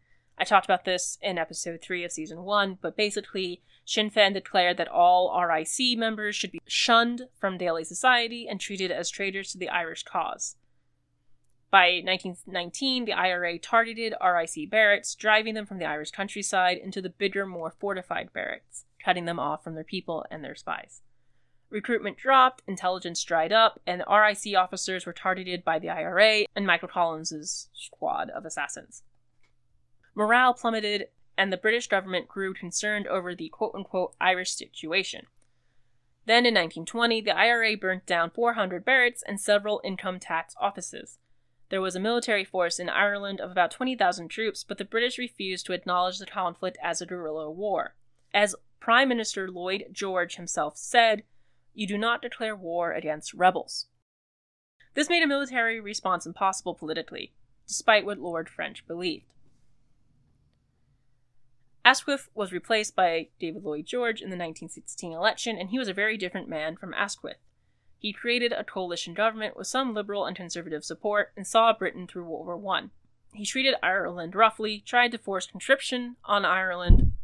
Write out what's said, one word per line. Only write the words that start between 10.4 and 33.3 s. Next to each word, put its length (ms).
By 300
nineteen 440
nineteen, 600
the 80
I 180
R 140
A 140
targeted 640
R 160
I 100
C 200
barracks, 480
driving 400
them 120
from 120
the 60
Irish 260
countryside 680
into 220
the 80
bigger, 380
more 320
fortified 540
barracks, 520
cutting 240
them 120
off 240
from 140
their 80
people 440
and 140
their 140
spies. 460
Recruitment 480
dropped, 480
intelligence 580
dried 260
up, 360
and 200
R 160
I 120
C 200
officers 520
were 80
targeted 500
by 140
the 100
I 140
R 180
A 340
and 120
Michael 220
Collins's 840
squad 560
of 160
assassins. 580
Morale 380
plummeted, 540
and 120
the 60
British 300
government 420
grew 240
concerned 540
over 280